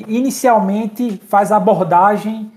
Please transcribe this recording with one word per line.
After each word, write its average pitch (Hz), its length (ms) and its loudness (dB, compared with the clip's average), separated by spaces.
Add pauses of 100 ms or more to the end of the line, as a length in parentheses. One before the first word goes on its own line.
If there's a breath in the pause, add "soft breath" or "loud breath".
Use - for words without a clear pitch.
inicialmente 220 1160 -2
faz 202 240 0
a 214 60 2
abordagem 202 1000 0